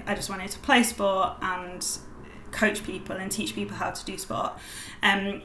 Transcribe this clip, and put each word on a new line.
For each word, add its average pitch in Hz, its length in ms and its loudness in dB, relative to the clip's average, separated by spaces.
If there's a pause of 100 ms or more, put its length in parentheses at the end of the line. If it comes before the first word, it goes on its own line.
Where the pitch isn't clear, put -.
I 208 80 0
just 196 160 -4
wanted 190 220 -4
to - 80 -8
play 247 240 8
sport 190 480 4 (100)
and 180 420 -2 (680)
coach - 320 2
people - 320 -6
and 190 160 -4
teach - 240 -2
people 202 200 -4
how 180 140 -2
to - 140 -6
do 190 120 -6
sport. - 360 -2 (500)
Um, 202 420 4